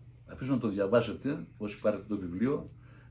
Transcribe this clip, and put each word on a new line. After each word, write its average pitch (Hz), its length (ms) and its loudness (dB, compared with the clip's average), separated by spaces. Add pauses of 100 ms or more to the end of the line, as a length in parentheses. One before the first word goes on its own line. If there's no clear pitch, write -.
(320)
αφήσω 131 200 -4
να 127 80 4
το 113 80 2
διαβάσετε, 107 800 2 (120)
όσοι 104 220 -6
πάρετε 101 280 0
το 104 100 -2
βιβλίο, 92 520 -2 (400)